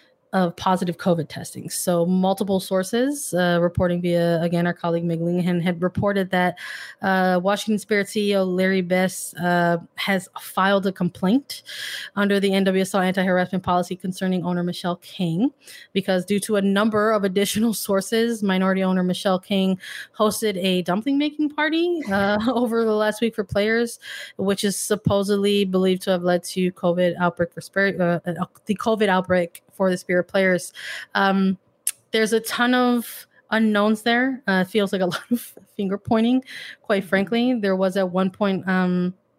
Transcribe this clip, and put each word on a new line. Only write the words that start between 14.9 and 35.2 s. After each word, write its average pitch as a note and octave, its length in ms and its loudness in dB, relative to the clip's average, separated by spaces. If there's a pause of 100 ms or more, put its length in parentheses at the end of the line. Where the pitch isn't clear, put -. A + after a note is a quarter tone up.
King, F#3 560 -2 (420)
because F#3 320 0
due G3+ 140 0
to G#3+ 160 -2
a G3+ 40 0
number G#3 520 2
of G#3 120 0
additional G3+ 480 0
sources, G#3+ 720 -2
minority F#3+ 400 2
owner F#3 220 2
Michelle F#3 340 0
King F#3+ 400 0 (400)
hosted G#3+ 380 0
a F3+ 260 0
dumpling G#3+ 340 -2
making D4 340 0
party, D#4+ 520 -2 (100)
uh, G3+ 320 2
<laughs> B3+ 80 2
over A#3 320 0
the A3 80 2
last G#3+ 300 0
week A3+ 120 0
for G#3 100 -6
players, A3+ 560 0 (360)
which G3 280 -2
is G3 120 -2
supposedly G3+ 880 2
believed F#3 380 2
to - 80 0
have F3+ 140 0
led F3 180 2
to F3+ 300 -2
covid F3 460 2
outbreak F3 360 0
for E3 80 -12
Spirit, G3 360 0
uh, F3 280 0
uh, F3 180 -4 (220)
the G#3+ 80 -2
covid G#3+ 340 0
outbreak F#3 540 0 (100)
for F#3+ 180 0
the F3+ 80 0
Spirit F3+ 260 0
players. F#3 480 0 (420)
Um, G3 440 2 (520)
there's A3 220 0
a A3 80 2
ton A#3+ 320 0
of B3 540 0 (240)
unknowns G#3+ 520 2
there. A#3+ 460 0
Uh, F#3 180 2
it F#3 40 -8
feels G3+ 200 0
like F#3+ 120 -2
a F#3 40 2
<laughs> F3 80 -2
lot - 160 -10